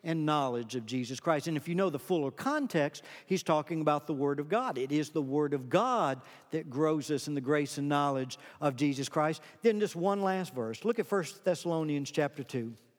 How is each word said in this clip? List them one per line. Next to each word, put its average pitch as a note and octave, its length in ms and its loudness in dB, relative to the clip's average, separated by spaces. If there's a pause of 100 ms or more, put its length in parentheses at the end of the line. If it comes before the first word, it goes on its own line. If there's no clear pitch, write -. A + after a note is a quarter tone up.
and D#3+ 200 0
knowledge B2+ 520 0
of A#2 100 -4
Jesus B2+ 340 -4
Christ. D#3 280 2
And D#3+ 100 0
if C#3 100 -4
you E3+ 60 -2
know F#3 160 2
the C#3+ 80 -2
fuller D3+ 320 0
context, A#3+ 720 0 (240)
he's F#3 160 0
talking D#3+ 400 0
about D3 240 2
the D#3+ 80 -4
Word C#3+ 260 0
of D3 100 -6
God. G#3+ 280 0
It C3+ 140 -2
is D3 180 0
the D#3+ 100 -2
Word C#3+ 360 0
of C3 120 -6
God F3 540 2 (300)
that D#3+ 180 -4
grows D3+ 400 2
us C#3+ 180 -2
in D3+ 60 -4
the C#3 80 -2
grace C#3+ 380 0
and C#3+ 100 -2
knowledge C#3 480 0 (240)
of C#3+ 140 2
Jesus C#3 340 0
Christ. D#3 320 0 (220)
Then G#3+ 160 6
just G3+ 160 0
one G3 260 0
last F#3 320 0
verse. A2+ 320 -6
Look A3+ 140 2
at - 80 -2
First F#3 360 -2
Thessalonians D#3+ 680 0
chapter C#3+ 320 -2
two. A#2 320 -6 (240)